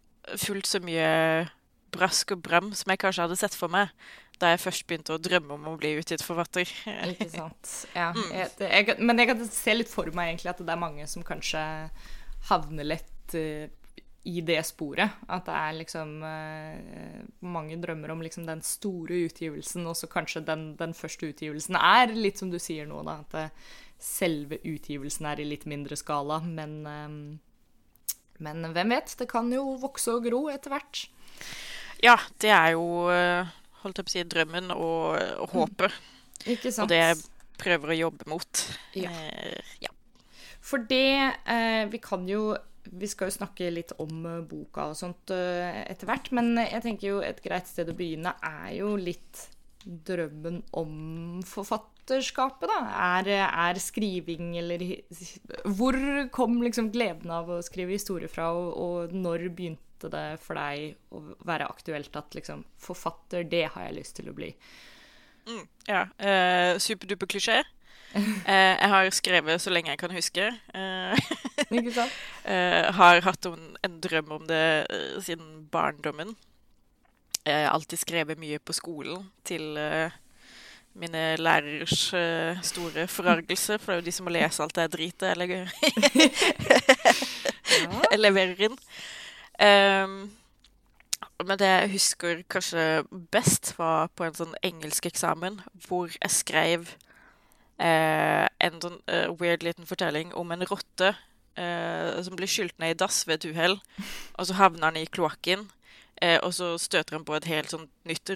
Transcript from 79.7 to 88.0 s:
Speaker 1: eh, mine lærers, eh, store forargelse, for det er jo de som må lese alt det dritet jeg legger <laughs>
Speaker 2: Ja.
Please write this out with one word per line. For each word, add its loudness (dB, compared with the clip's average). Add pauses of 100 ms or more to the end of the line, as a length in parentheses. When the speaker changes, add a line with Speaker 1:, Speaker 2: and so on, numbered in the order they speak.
Speaker 1:
eh, -2 (840)
mine -2
lærers, 2
eh, 0
store -4
forargelse, 0
for -4
det 0
er -2
jo -8
de -4
som -8
må -4
lese 0
alt -2
det 2
dritet -4
jeg 2
legger -4
<laughs> 6 (1000)
Speaker 2:
Ja. 0